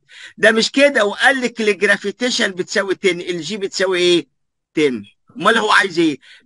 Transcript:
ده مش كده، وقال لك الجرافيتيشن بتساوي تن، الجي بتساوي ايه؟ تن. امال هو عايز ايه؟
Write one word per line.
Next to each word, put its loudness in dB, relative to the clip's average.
ده 4
مش 0
كده، 4
وقال 0
لك -4
الجرافيتيشن 0
بتساوي -4
تن، 0
الجي -8
بتساوي -2
ايه؟ 2
تن. 0
امال 0
هو 0
عايز 0
ايه؟ 0